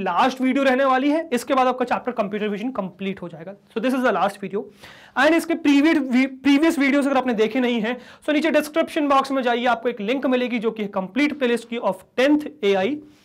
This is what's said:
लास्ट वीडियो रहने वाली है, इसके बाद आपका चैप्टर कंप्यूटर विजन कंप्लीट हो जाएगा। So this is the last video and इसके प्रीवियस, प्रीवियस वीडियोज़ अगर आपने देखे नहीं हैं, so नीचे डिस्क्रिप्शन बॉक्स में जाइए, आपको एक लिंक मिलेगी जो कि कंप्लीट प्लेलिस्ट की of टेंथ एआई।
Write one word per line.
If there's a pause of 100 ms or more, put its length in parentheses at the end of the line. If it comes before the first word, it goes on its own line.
लास्ट
वीडियो
रहने
वाली
है,
इसके
बाद
आपका
चैप्टर
कंप्यूटर
विजन
कंप्लीट
हो
जाएगा। (200)
So
this
is
the
last
video (560)
and
इसके
प्रीवियस, (460)
प्रीवियस
वीडियोज़
अगर
आपने
देखे
नहीं
हैं, (300)
so
नीचे
डिस्क्रिप्शन
बॉक्स
में
जाइए,
आपको
एक
लिंक
मिलेगी
जो
कि (120)
कंप्लीट
प्लेलिस्ट
की
of (120)
टेंथ (140)
एआई। (280)